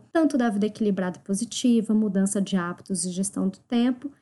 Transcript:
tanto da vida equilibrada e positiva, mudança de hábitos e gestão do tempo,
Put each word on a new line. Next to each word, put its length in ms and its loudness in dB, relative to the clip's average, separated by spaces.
tanto 240 2
da 120 2
vida 160 0
equilibrada 520 -2
e 100 -20
positiva, 680 0
mudança 480 2
de 140 -2
hábitos 480 -4
e 80 -6
gestão 380 -2
do 100 -8
tempo, 500 -2